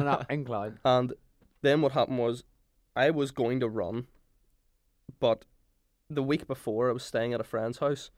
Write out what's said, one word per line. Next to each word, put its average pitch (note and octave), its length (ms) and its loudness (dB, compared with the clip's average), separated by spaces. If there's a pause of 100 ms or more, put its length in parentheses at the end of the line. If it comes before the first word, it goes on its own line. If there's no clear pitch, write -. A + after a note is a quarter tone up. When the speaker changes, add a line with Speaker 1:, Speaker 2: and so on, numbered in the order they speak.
Speaker 1:
an C#3+ 40 0
up C3+ 240 -2
incline. A#2 540 -4
Speaker 2:
And B2+ 260 4 (500)
then C#3+ 200 4
what C3+ 100 2
happened C3 280 0
was, A#2 260 -2 (500)
I C3+ 160 4
was C#3+ 200 -2
going B2 280 0
to B2 80 0
run, A2 400 -4 (1120)
but A2+ 240 2 (640)
the D3 140 -2
week C#3 240 0
before B2 420 0
I A#2+ 40 2
was B2 100 -6
staying A#2+ 300 -2
at A2+ 80 -2
a - 40 -10
friend's A2+ 340 -4
house, C#3+ 380 -2